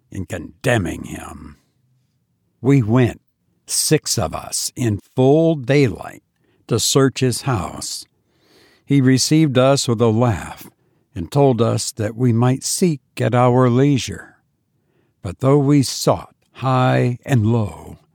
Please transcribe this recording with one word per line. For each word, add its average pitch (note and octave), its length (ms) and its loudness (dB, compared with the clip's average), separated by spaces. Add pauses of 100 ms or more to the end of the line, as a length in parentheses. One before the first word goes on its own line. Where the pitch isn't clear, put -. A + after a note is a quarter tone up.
(100)
in F#2+ 160 -10
condemning F2+ 800 -4
him. D#2 540 -16 (1040)
We C3+ 200 4
went, A#2 380 0 (460)
six - 520 -2
of D#2 160 -4
us, - 400 -8
in A2 240 -2
full D#3 560 2
daylight, C3+ 680 -2 (440)
to A#2 120 -2
search C3+ 420 2
his B2+ 220 -2
house. - 640 -8 (800)
He C#3+ 160 2
received C3 560 4
us C3 320 2
with A2+ 120 0
a A#2+ 80 4
laugh A2 600 -2 (460)
and E2+ 180 -10
told C3+ 300 2
us A2+ 300 -2
that G#2+ 240 -6
we B2 160 2
might B2 300 2
seek E3 380 -2 (180)
at A#2+ 160 -2
our B2 360 4
leisure. B2 680 0 (840)
But F2+ 160 -10
though C#3 200 4
we C#3+ 240 4
sought - 520 -4 (200)
high B2+ 680 0
and A#2 220 2
low, D#2+ 500 -4 (180)